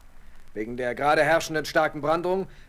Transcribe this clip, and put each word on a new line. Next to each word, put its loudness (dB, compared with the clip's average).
Wegen -6
der -2
gerade 4
herrschenden 2
starken 0
Brandung 0